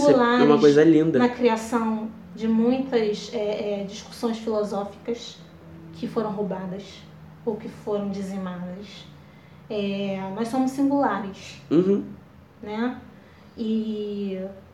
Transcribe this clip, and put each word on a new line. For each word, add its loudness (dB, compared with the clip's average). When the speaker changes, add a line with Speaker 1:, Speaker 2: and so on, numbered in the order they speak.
Speaker 1:
uma 4
Speaker 2:
Singulares 6
Speaker 1:
coisa 8
linda. 6
Speaker 2:
na 4
criação 0
de -6
muitas, 0
é, -4
é, -6
discussões -6
filosóficas -4
que -8
foram -2
roubadas -6
ou -4
que -12
foram -4
dizimadas. -8
É, -2
nós -2
somos 0
singulares, 0
Speaker 1:
Uhum. 4
Speaker 2:
né? -4
E -2